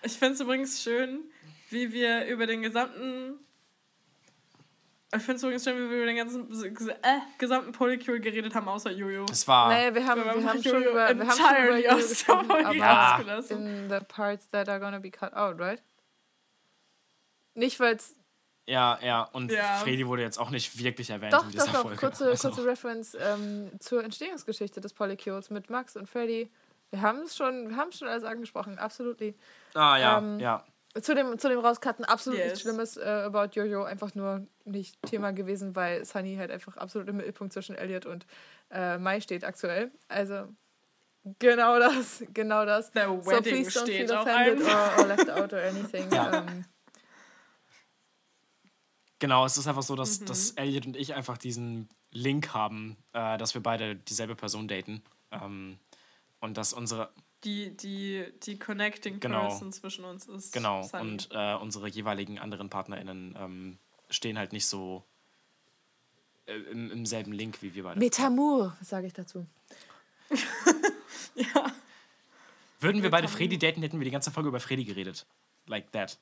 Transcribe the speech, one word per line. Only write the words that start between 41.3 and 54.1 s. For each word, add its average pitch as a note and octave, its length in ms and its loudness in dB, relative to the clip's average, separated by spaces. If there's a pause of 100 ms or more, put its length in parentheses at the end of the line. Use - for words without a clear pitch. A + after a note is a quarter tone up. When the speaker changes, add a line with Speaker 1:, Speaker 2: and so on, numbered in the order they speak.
Speaker 3:
genau A#3+ 400 8
das, A#3+ 520 4
genau G#3+ 320 2
das. G#3 300 0
Speaker 1:
The A3+ 120 4
Speaker 3:
So F#3 200 -2
Speaker 1:
wedding A#3 380 4
Speaker 3:
please F#3+ 140 0
don't A#3+ 40 2
Speaker 1:
steht G3+ 260 0
Speaker 3:
feel A#3 80 2
Speaker 1:
auf G#3+ 100 2
Speaker 3:
offended B3 400 6
Speaker 1:
einem. D#4 100 6
Speaker 3:
or, G#3 220 6
or - 80 8
left - 240 4
out G3+ 220 -2
or F#3+ 80 -2
anything. F#3+ 500 -4
Speaker 2:
<laughs> - 20 4
Ja. - 260 2
Speaker 3:
Ähm. F3+ 260 -6 (2500)
Speaker 2:
Genau, C3 260 6
es C3 140 2
ist C#3 80 -2
einfach C3+ 160 -2
so, C3+ 140 -2
dass, C3+ 240 -2
Speaker 1:
Mhm. G#3 60 -12
Speaker 2:
dass - 260 0
Elliot C#3 340 -4
und C3 100 -10
ich C#3 180 -8
einfach B2+ 220 -8
diesen A#2 520 -8 (220)
Link C#3 440 -2
haben, A2 420 -4 (160)
äh, A2 260 -2
dass A2+ 160 -4
wir A#2 80 -6
beide A2 340 -2
dieselbe A2 380 -6